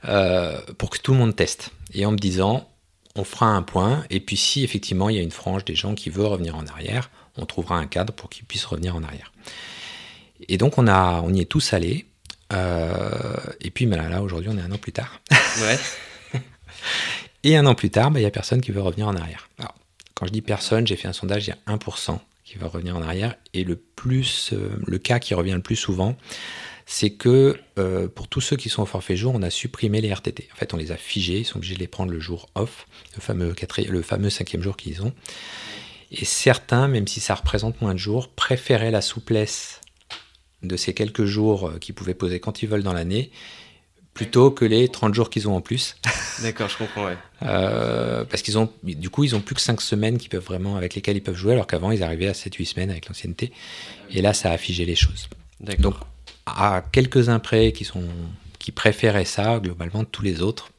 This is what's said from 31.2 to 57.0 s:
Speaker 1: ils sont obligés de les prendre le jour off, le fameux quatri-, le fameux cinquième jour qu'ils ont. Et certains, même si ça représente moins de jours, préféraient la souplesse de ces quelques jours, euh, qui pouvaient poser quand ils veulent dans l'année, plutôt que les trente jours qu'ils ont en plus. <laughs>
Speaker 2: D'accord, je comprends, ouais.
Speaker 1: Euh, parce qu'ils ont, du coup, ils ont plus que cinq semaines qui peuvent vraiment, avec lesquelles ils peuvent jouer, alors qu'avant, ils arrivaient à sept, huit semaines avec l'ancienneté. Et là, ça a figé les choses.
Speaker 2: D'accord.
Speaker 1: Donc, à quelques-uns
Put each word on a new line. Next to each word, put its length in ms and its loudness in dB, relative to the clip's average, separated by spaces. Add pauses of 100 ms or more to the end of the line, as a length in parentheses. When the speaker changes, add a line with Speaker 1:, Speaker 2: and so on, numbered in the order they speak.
Speaker 1:
ils 60 -2
sont 120 -6
obligés 180 -6
de 60 -8
les 60 -6
prendre 260 -4
le 80 -6
jour 340 -10
off, 320 -6 (280)
le 60 -12
fameux 340 -2
quatri-, 320 -4
le 160 -2
fameux 280 0
cinquième 320 -4
jour 140 -4
qu'ils 260 -8
ont. 100 -2 (1000)
Et 120 -8
certains, 640 4
même 200 2
si 120 -6
ça 140 0
représente 460 -2
moins 140 2
de 40 -2
jours, 300 -2
préféraient 640 2
la 120 4
souplesse 800 -2 (840)
de 140 -4
ces 180 -2
quelques 300 0
jours, 440 4
euh, 100 -6
qui 140 -12
pouvaient 220 -4
poser 260 -2
quand 220 -6
ils 60 -4
veulent 140 2
dans 120 0
l'année, 360 -2 (840)
plutôt 400 8
que 120 2
les 240 6
trente 240 2
jours 160 2
qu'ils 200 -2
ont 80 2
en 40 0
plus. 360 -4 (220)
<laughs> 240 -8
Speaker 2:
D'accord, 260 -4
je 80 -6
comprends, 300 -4
ouais. 100 -4 (260)
Speaker 1:
Euh, 840 0
parce 180 -4
qu'ils 160 0
ont, 140 2 (100)
du 280 -6
coup, 140 2
ils 100 2
ont 60 2
plus 140 -6
que 60 -4
cinq 200 0
semaines 380 2
qui 100 -8
peuvent 160 -4
vraiment, 320 -2
avec 180 -2
lesquelles 220 0
ils 60 -2
peuvent 120 -4
jouer, 180 2
alors 140 4
qu'avant, 240 0
ils 120 2
arrivaient 260 0
à 60 0
sept, 200 -10
huit 120 -4
semaines 240 -4
avec 180 -8
l'ancienneté. 440 -8 (580)
Et 120 0
là, 120 6
ça 180 2
a 60 2
figé 260 -2
les 100 0
choses. 340 2 (320)
Speaker 2:
D'accord. 220 0
Speaker 1:
Donc, 120 4 (520)
à 460 2
quelques-uns 480 4